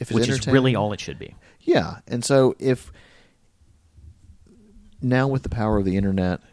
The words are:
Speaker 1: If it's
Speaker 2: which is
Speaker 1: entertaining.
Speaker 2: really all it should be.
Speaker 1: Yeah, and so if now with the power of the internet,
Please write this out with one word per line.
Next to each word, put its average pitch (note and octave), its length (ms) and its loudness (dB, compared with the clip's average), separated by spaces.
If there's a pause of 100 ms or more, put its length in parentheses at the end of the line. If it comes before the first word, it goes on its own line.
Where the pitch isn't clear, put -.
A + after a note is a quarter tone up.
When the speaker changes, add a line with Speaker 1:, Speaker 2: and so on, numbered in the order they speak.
Speaker 1:
If - 100 -8
it's - 20 -4
Speaker 2:
which A#2 120 2
is C3+ 120 0
Speaker 1:
entertaining. - 180 0
Speaker 2:
really C3 200 4
all G#2 200 -2
it - 60 -10
should - 180 -12
be. - 180 -18 (240)
Speaker 1:
Yeah, G2+ 380 0 (100)
and A#2+ 160 -6
so C3 340 4
if C3 320 -2 (2000)
now B2+ 280 0
with C3+ 140 -2
the - 60 -10
power G#2+ 300 0
of G2+ 60 0
the F#2+ 120 0
internet, F#2+ 440 -2 (120)